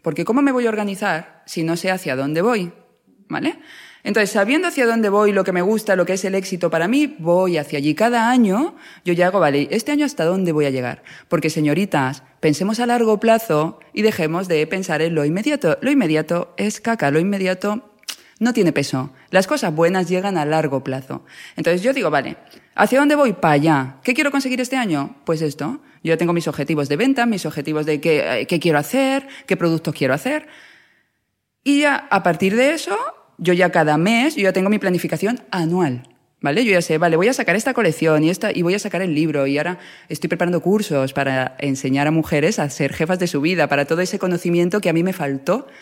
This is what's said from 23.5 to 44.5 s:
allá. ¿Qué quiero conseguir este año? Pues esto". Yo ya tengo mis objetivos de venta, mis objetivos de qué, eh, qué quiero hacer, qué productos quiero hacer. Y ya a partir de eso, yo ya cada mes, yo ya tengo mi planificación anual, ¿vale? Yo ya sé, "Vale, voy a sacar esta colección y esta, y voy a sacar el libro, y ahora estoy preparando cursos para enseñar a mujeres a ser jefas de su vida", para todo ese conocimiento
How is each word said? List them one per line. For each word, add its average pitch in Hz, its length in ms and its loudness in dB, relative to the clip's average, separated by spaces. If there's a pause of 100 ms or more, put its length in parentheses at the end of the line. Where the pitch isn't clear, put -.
allá. 143 500 2
¿Qué 247 100 0
quiero 285 180 0
conseguir 262 300 -2
este 262 160 -4
año? 165 480 -4
Pues 160 160 -2
esto". 151 400 -6 (220)
Yo 160 100 0
ya 160 40 2
tengo 170 140 0
mis 170 160 0
objetivos 147 400 -2
de 143 80 0
venta, 247 300 2
mis 214 200 -2
objetivos 151 400 -4
de 151 140 -2
qué, 127 420 0
eh, 139 40 -4
qué 170 140 -2
quiero 156 180 2
hacer, 269 500 -2 (200)
qué 185 100 0
productos 165 380 -2
quiero 131 180 0
hacer. 190 340 -4 (1160)
Y 285 180 4
ya 285 280 0
a 196 140 0
partir 190 320 0
de 262 180 4
eso, 349 220 -4 (440)
yo 180 140 2
ya 180 180 2
cada 151 260 4
mes, 233 380 2
yo 202 80 0
ya 190 100 2
tengo 190 160 2
mi 208 100 2
planificación 190 640 -2 (100)
anual, 165 560 -2 (340)
¿vale? 151 240 0
Yo 214 60 2
ya 180 100 4
sé, 156 160 0
"Vale, 165 200 4
voy 185 100 4
a 262 60 2
sacar 185 220 0
esta 240 180 -2
colección 160 500 2
y 160 60 4
esta, 185 220 -2
y - 100 -2
voy 175 140 0
a 208 40 -4
sacar 185 220 -6
el 180 120 -2
libro, 147 340 0
y 139 100 0
ahora 170 200 -4 (320)
estoy 170 180 -6
preparando 170 340 0
cursos 156 520 0
para 135 460 -2
enseñar 139 480 0
a 156 40 2
mujeres 160 460 0
a 147 120 -2
ser 139 240 -4
jefas 175 260 -2
de 175 80 0
su 147 140 -2
vida", 160 260 0
para 143 180 0
todo 165 160 0
ese 185 160 -4
conocimiento 175 640 0